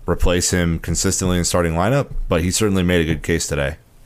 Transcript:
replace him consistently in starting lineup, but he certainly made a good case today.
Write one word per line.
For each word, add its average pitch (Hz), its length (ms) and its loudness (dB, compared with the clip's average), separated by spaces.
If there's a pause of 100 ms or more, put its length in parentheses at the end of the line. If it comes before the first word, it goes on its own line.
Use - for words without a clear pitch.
replace 87 440 2
him 85 280 2
consistently 90 600 -2
in 85 60 0
starting 85 280 0
lineup, 107 400 0 (160)
but 82 140 2
he 90 100 0
certainly 95 320 2
made 90 160 2
a 80 40 2
good 78 200 -2
case 85 240 -2
today. 71 280 -2 (300)